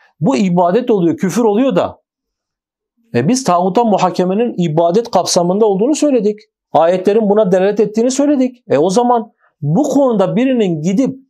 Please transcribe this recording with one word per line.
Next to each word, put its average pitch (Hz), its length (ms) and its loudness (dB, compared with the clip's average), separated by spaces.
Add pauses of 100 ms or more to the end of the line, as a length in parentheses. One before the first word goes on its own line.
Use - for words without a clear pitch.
(200)
bu 233 160 0
ibadet 185 540 0
oluyor, 170 260 0
küfür 190 280 -2
oluyor 220 320 0
da, 117 240 -4 (1120)
e, 233 140 0
biz 254 160 0
tağuta 185 400 0
muhakemenin 185 760 -2
ibadet 170 520 0
kapsamında 185 560 0
olduğunu 214 280 0
söyledik. 233 440 0 (340)
Ayetlerin 185 580 2
buna 208 220 2
delalet 196 280 0
ettiğini 220 300 0
söyledik. 262 580 -2
E, 131 100 0
o 170 120 2
zaman 240 420 0 (280)
bu 156 220 0
konuda 233 540 0
birinin 220 460 -2
gidip 220 340 -2 (140)